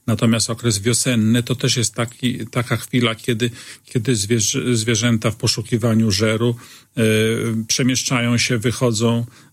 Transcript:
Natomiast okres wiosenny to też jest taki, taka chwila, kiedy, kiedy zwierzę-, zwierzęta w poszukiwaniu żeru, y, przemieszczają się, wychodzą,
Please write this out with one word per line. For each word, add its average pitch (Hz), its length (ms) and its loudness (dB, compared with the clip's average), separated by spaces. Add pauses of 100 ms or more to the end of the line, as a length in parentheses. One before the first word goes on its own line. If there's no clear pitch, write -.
Natomiast 113 420 2
okres 113 300 -2
wiosenny 117 640 2
to 123 120 -4
też 127 220 0
jest 113 160 0
taki, 117 540 -4
taka 120 300 -4
chwila, 117 380 0
kiedy, 117 340 -2 (360)
kiedy 123 300 -2
zwierzę-, 113 600 0
zwierzęta 113 560 0
w - 40 -4
poszukiwaniu 110 760 0
żeru, 110 440 0 (420)
y, - 40 2 (680)
przemieszczają 120 680 0
się, 123 200 0
wychodzą, 117 680 0 (280)